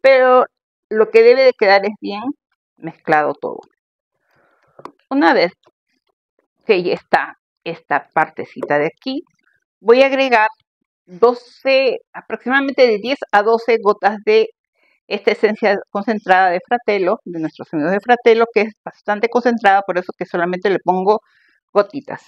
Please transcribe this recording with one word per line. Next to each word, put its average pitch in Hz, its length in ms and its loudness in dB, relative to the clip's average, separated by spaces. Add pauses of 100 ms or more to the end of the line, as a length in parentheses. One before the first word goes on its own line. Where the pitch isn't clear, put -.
pero 254 460 4 (420)
lo 214 220 -2
que 226 120 4
debe 254 200 4
de 254 100 4
quedar 196 320 2
es 214 160 -6
bien 202 220 -10 (540)
mezclado 151 580 -4
todo. - 240 -12 (1500)
Una 285 240 0
vez 175 180 0 (1120)
que 180 200 0
ya 175 100 -2
está 151 440 -6 (260)
esta 151 500 -6
partecita - 640 -4
de 147 80 -2
aquí, 262 380 -10 (560)
voy 233 220 4
a 269 40 4
agregar 269 420 0 (560)
doce, 240 920 -2 (140)
aproximadamente 262 760 -2
de 214 120 0
diez 240 200 -6 (140)
a 208 100 4
doce 226 400 0
gotas 202 420 0
de 220 260 2 (580)
esta 208 240 -2
esencia 208 440 0 (140)
concentrada 196 600 0
de 175 140 -2
Fratello, 202 600 -2
de 170 160 -10
nuestros - 320 -10
amigos 156 180 -4
de 196 100 -2
Fratello, 233 440 2 (100)
que 214 80 2
es 220 100 -4 (120)
bastante 208 440 -6
concentrada, 233 540 0
por 180 160 -4
eso - 180 -10
que 180 100 -8
solamente 180 440 -4
le 175 80 0
pongo 185 440 -2 (500)
gotitas. 151 560 -4